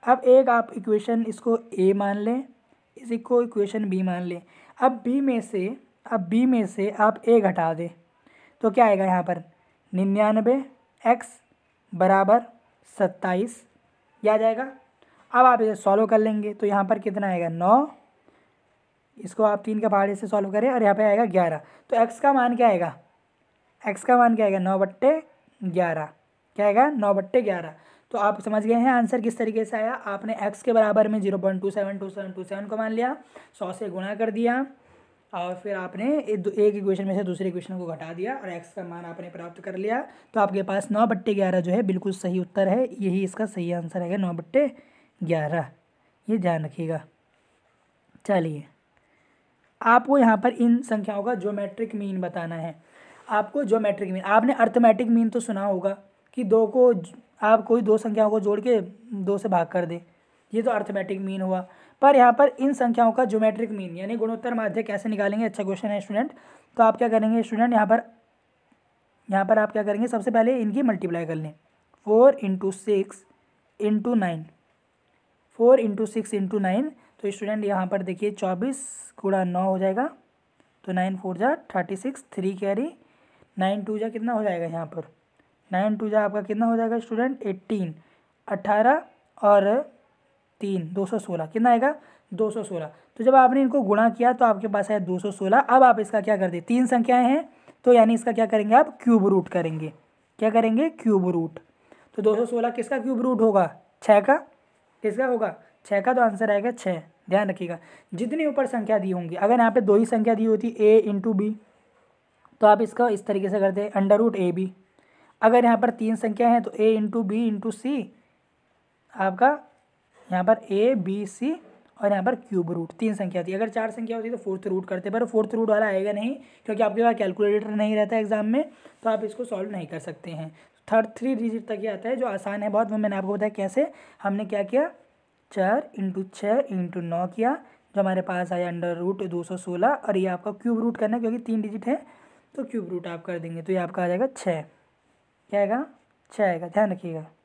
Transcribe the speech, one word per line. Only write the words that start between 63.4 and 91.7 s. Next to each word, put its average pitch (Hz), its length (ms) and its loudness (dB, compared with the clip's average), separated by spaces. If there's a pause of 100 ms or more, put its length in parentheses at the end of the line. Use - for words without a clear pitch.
मीन 185 260 -10
यानी 196 200 -8
गुणोत्तर 226 360 -4
माध्य 220 300 -4
कैसे 208 260 -6
निकालेंगे, 208 360 -2
अच्छा 214 180 -6
क्वेश्चन 190 240 -6
है 208 140 -2
स्टूडेंट। 214 300 -4 (460)
तो 233 60 6
आप 226 140 4
क्या 240 120 0
करेंगे 220 340 2
स्टूडेंट, 226 300 0
यहाँ 208 140 4
पर, 226 140 4 (1300)
यहाँ 196 160 0
पर 214 140 4
आप 214 120 0
क्या 214 120 -2
करेंगे, 208 240 -2
सबसे 233 240 -4
पहले 226 260 2
इनकी 220 260 -2
मल्टीप्लाई 175 420 -2
कर 160 100 -6
लें, 156 180 -8 (540)
फ़ोर 240 280 8
इंटू 190 380 -4
सिक्स 196 520 -4 (540)
इंटू 214 360 0
नाइन, 170 300 -2 (1120)
फ़ोर 247 200 8
इंटू 214 280 -2
सिक्स 214 260 -6
इंटू 196 260 -2
नाइन। 202 320 0 (300)
तो 202 100 -4
स्टूडेंट 208 340 -6
यहाँ 190 220 -2
पर 190 160 -4
देखिए 185 300 -4
चौबीस 202 540 -4 (300)
गुणा 196 280 0
नौ 180 180 -2
हो 190 160 0
जाएगा, 190 300 -2 (760)
तो 190 80 -10
नाइन 185 260 -2
फ़ोर 185 200 -8
जा 247 180 0 (120)
थर्टी 190 300 -6
सिक्स, 262 340 -10
थ्री 190 240 -4
कैरी, 202 360 -4 (640)
नाइन 190 260 -2
टू 214 140 -6
जा 220 120 -4
कितना 233 240 -4
हो 214 100 -2
जाएगा 175 240 -2
यहाँ 165 200 -8
पर, 160 200 -12 (640)
नाइन 202 260 0
टू 214 120 -4
जा 214 120 2
आपका 208 220 -2
कितना 214 220 -2
हो 226 120 0
जाएगा 226 220 -2
स्टूडेंट, 240 440 -4
एटीन, 190 500 -6 (540)
अठारह 226 560 0 (340)
और 202 300 4 (920)
तीन, 190 320 -4
दो 196 120 -2
सौ 214 140 -4
सोलह, 170 280 -8
कितना 226 220 0
आएगा, 247 240 4 (380)